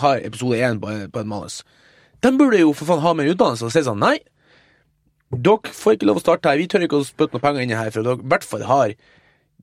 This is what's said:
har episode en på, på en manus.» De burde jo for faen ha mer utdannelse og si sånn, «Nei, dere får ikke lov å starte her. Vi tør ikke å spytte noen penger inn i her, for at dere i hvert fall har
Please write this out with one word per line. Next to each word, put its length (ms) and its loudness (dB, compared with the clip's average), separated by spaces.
har 160 2
episode 420 -4
en 220 0
på, 300 -8
på 100 -8
en 100 -10
manus.» 320 -12
De 140 4
burde 240 4
jo 140 6
for 120 -12
faen 140 2
ha 140 2
mer 180 0
utdannelse 320 0
og 80 -6
si 80 2
sånn, 240 0
«Nei, 160 2
dere 400 0
får 240 0
ikke 140 0
lov 100 2
å 60 -6
starte 240 2
her. 80 2
Vi 100 -2
tør 220 0
ikke 100 0
å 80 -2
spytte 300 -4
noen 80 -12
penger 180 0
inn 80 -4
i 80 -2
her, 100 -4
for 120 -4
at 80 -4
dere 100 -2
i 140 -8
hvert 100 0
fall 240 -10
har 260 2